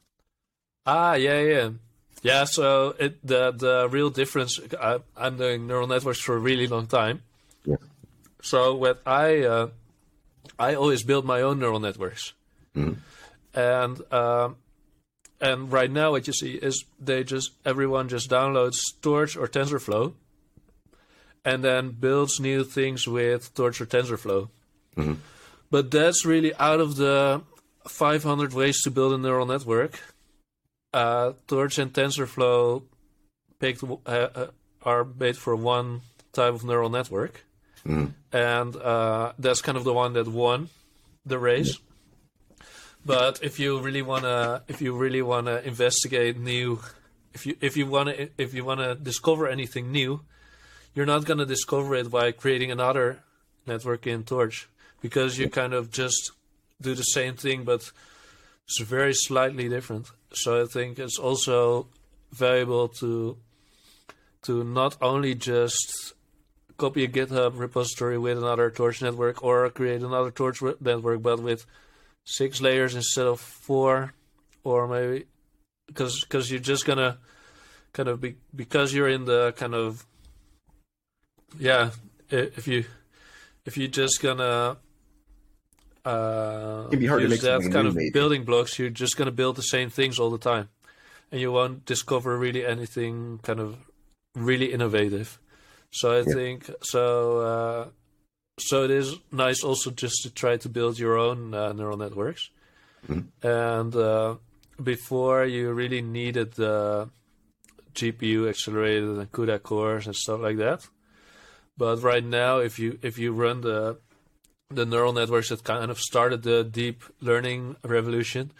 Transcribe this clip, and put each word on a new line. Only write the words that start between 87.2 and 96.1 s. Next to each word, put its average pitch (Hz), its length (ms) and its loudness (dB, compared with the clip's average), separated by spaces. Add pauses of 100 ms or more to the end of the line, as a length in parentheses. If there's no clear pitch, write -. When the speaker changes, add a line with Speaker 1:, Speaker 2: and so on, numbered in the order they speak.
Speaker 2:
to 127 40 4
Speaker 1:
use 123 60 4
Speaker 2:
make 117 120 4
Speaker 1:
that 127 140 4
Speaker 2:
something - 160 0
Speaker 1:
kind 139 120 4
Speaker 2:
new, 104 60 4
Speaker 1:
of 85 60 0
Speaker 2:
maybe. 78 140 0
Speaker 1:
building 143 340 2
blocks, 120 340 2
you're 123 100 -2
just 120 300 -2
gonna 135 140 0
build 131 240 0
the 131 60 -8
same 127 280 0
things 131 280 0
all 117 120 2
the 117 80 -4
time, 113 300 0 (640)
and 131 120 -6
you 127 100 -2
won't 127 320 0
discover 123 540 -2
really 123 260 -2
anything 117 800 -6
kind 110 180 -4
of 110 160 -8 (580)
really 127 380 0
innovative. 107 640 0 (520)
So 120 220 0